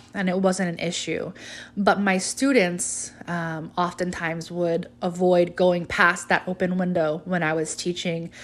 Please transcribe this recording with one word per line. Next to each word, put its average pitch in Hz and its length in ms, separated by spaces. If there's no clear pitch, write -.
and 196 160
it 180 100
wasn't 185 300
an 170 100
issue. - 540
But 196 200
my 190 200
students, 190 960
um, 165 520
oftentimes 170 720
would 175 400
avoid 175 540
going 175 300
past 180 420
that 185 180
open 185 300
window 175 480
when 180 180
I 156 120
was 160 200
teaching 170 560